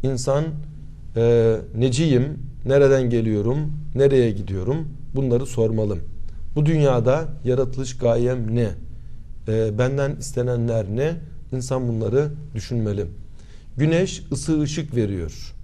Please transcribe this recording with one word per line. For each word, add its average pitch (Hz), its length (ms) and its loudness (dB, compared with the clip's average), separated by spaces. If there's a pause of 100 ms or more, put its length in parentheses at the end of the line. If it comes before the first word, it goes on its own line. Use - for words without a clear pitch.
İnsan, 135 420 0 (720)
e, 117 400 6 (220)
neciyim, 131 600 2 (280)
nereden 135 440 6
geliyorum, 117 640 2 (220)
nereye 131 360 6
gidiyorum, 101 580 -2 (260)
bunları 131 320 0
sormalı. 110 500 0 (580)
Bu 147 120 2
dünyada 143 580 4 (200)
yaratılış 123 540 0
gayem 120 580 2
ne? 120 120 2 (800)
E, 110 300 0
benden 139 380 0
istenenler 120 760 -2
ne? 147 200 0 (380)
İnsan 127 360 -2
bunları 113 400 2 (260)
düşünmeli. 104 520 -2 (680)
Güneş 165 460 2 (100)
ısı 151 280 0
ışık 147 360 -4
veriyor. 98 680 -4